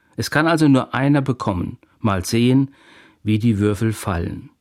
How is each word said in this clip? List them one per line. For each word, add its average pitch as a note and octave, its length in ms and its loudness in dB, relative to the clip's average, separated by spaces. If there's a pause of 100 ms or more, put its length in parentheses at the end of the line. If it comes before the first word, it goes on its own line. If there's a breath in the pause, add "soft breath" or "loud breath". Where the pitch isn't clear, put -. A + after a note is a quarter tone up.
(160)
Es - 140 -8
kann D#3 160 0
also D#3+ 220 2
nur C3 240 2
einer C#3 300 2
bekommen. A2+ 560 -4 (200)
Mal F#2+ 280 -2
sehen, B2+ 480 2 (480 soft breath)
wie A2 160 -2
die G#2+ 200 0
Würfel G#2 360 0
fallen. - 560 -6 (100)